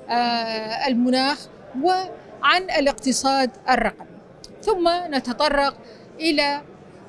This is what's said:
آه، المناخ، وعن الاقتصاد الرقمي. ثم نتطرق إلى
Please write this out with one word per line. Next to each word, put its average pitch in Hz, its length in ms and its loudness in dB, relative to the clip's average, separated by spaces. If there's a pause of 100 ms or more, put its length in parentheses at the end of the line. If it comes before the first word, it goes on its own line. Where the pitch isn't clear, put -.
آه، 226 760 -2
المناخ، 262 600 2 (340)
وعن 370 840 0
الاقتصاد 269 880 0 (180)
الرقمي. 233 380 0 (540)
ثم 359 280 2 (200)
نتطرق 277 680 0 (420)
إلى 294 420 0 (480)